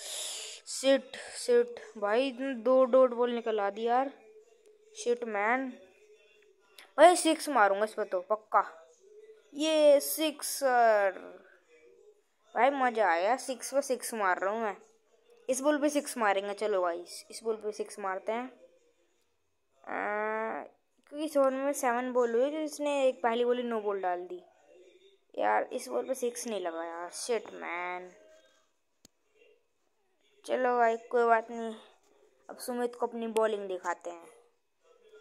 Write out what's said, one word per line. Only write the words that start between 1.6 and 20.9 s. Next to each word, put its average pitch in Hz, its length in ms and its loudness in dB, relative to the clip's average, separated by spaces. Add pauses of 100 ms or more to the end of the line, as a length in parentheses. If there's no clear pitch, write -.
भाई, 214 300 2
इतने 269 260 -6
दो 254 320 4
डॉट 254 280 6
बॉल 240 180 0
निकल 226 280 -2
आ 202 100 0
दी 208 140 -4
यार। 254 280 2 (920)
शिट 240 200 -2
मैन 226 480 0 (1300)
भाई, 330 180 10
सिक्स 320 340 0
मारूंगा 208 340 4
इस 220 100 -2
पर 214 100 -4
तो 190 260 -4
पक्का। - 460 0 (800)
ये 294 460 6
सिक्सर 247 1120 2 (1400)
भाई, 233 140 4
मजा 247 400 2
आया। 180 280 2
सिक्स 262 360 -8
पे 277 80 0
सिक्स 254 320 -6
मार 190 260 0
रहा 190 140 0
हूँ 226 80 -4
मैं। 208 140 -4 (720)
इस 254 120 -2
बॉल 294 200 2
पे 294 80 2
सिक्स 294 280 -4
मारेंगे। 202 360 0
चलो 202 280 -2
भाई 175 220 -2 (280)
इस - 120 -16
बॉल 220 120 -4
पे 214 160 -8
सिक्स 208 280 -10
मारते 196 320 -6
हैं। 240 120 -4
आ, - 2250 -6 (440)